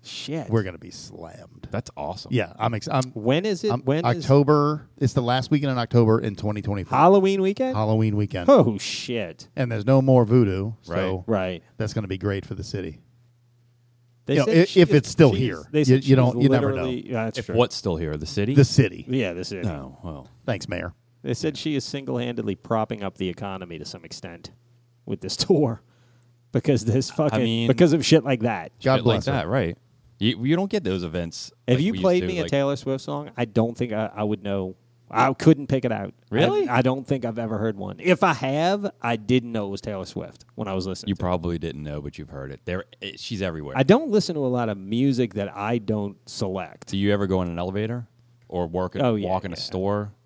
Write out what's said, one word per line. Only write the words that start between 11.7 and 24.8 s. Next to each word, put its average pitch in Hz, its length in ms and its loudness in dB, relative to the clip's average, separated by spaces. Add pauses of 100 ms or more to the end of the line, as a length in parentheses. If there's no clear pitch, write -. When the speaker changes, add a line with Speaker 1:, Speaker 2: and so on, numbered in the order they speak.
Speaker 2:
that's 107 180 -6
gonna 104 140 -4
be 95 100 -6
great 98 260 -4
for 95 120 -10
the 90 80 -10
city. 90 360 -10 (1300)
Speaker 1:
They 135 80 0
Speaker 2:
You 151 60 4
know, 135 60 2
Speaker 1:
said 220 120 4
Speaker 2:
i-, 175 60 8
Speaker 1:
she 190 160 4
Speaker 2:
if 175 100 8
Speaker 1:
is, 180 60 4
Speaker 2:
it's 135 140 4
still 139 220 8
Speaker 1:
she's, 95 80 0
Speaker 2:
here. 87 300 -4
Speaker 1:
they 151 100 2
Speaker 2:
You, 147 40 4
Speaker 1:
said 127 120 6
Speaker 2:
you 135 60 4
Speaker 1:
she's 135 140 6
Speaker 2:
don't, 123 240 4
you 139 80 6
never 127 220 4
know. 135 40 -2 (100)
Speaker 1:
literally, 127 260 -6
yeah, 113 160 -2
that's 110 120 -6
Speaker 3:
If 113 80 -8
Speaker 1:
true. 113 100 -6
Speaker 3:
what's 120 200 2
still 87 200 -2
here? 78 200 -4
The 76 100 -8
city? 104 280 -2
Speaker 2:
The 139 100 10
city. - 440 2
Speaker 1:
Yeah, 117 260 -2
the 90 100 -8
city. 95 240 -6
Speaker 3:
Oh, 69 340 -10
well. 73 260 -14 (180)
Speaker 2:
Thanks, 110 220 -6
Mayor. 87 260 -8 (280)
Speaker 1:
They 131 120 -4
said 151 240 -4
she 156 180 -4
is 131 80 -2
single-handedly 123 720 -6
propping 110 460 -2
up 95 160 -8
the 95 100 -4
economy 90 500 -10
to 76 60 -12
some 90 200 -16
extent 85 460 -16 (560)